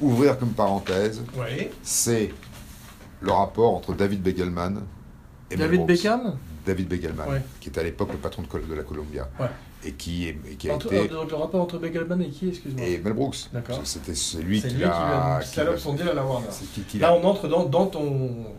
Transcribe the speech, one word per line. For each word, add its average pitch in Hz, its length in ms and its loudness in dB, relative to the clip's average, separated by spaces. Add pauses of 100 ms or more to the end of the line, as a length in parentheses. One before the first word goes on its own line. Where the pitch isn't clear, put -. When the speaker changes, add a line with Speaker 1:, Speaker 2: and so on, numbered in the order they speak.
Speaker 1:
ouvrir 127 380 6
comme 123 140 0
parenthèse, 101 720 2 (140)
Speaker 2:
Oui. 131 320 -4 (140)
Speaker 1:
c'est 113 500 2 (880)
le 92 100 0
rapport 98 440 6
entre 90 200 -2
David 98 280 2
Begelman 90 600 0 (680)
et 151 60 -4
Mel 156 100 2
Speaker 2:
David 175 140 6
Speaker 1:
Brooks. 165 80 2
Speaker 2:
Beckham ? 208 480 4 (300)
Speaker 1:
David 92 220 0
Begelman, 82 400 -4
Speaker 2:
Ouais. 135 140 0 (180)
Speaker 1:
qui - 80 -12
était - 120 -4
à - 20 0
l'époque 82 300 -2
le - 60 -6
patron - 240 -6
de - 40 -8
Col-, 78 200 -6
de 80 80 -6
la 76 80 -4
Columbia. 76 460 -8 (100)
Speaker 2:
Ouais. 131 80 -2 (360)
Speaker 1:
Et 76 100 -8
qui 85 360 -4
est, 76 180 -8
et 76 100 -12
qui 80 120 -6
a 76 60 0
Speaker 2:
Entre, - 180 -2
Speaker 1:
été - 180 4
Speaker 2:
euh, 160 120 -6
donc 151 80 -6
le 156 80 -2
rapport 175 240 0
entre 175 160 -2
Begelman 170 420 -2
et 160 80 0
qui, 180 220 -4
excuse-moi ? 131 340 -6
Speaker 1:
Et 87 140 0
Mel 104 160 -2
Brooks. 131 360 -2
Speaker 2:
D'accord. 120 320 -6
Speaker 1:
C'est, 78 160 -6
c'était, 82 160 -6
c'est 80 280 -4
lui 98 180 2
Speaker 2:
C'est - 80 -2
Speaker 1:
qui - 60 -2
Speaker 2:
lui - 80 0
qui 87 60 2
Speaker 1:
l'a, - 20 6
Speaker 2:
lui 85 240 2
a 80 280 2
Speaker 1:
qui - 60 -6
Speaker 2:
set 151 160 0
Speaker 1:
l'a 170 60 2
Speaker 2:
up - 80 0
son 143 160 -2
deal 175 120 -2
à 165 60 2
la 139 100 0
Warner. 127 280 -2
Speaker 1:
C'est 95 200 -10
qui, 104 120 -8
qui 101 160 -6
Speaker 2:
Là, 156 100 6
Speaker 1:
l'a 175 60 10
Speaker 2:
on 170 100 6
entre 190 240 4
dans, 165 160 4
dans 165 220 4
ton, 135 580 -2 (140)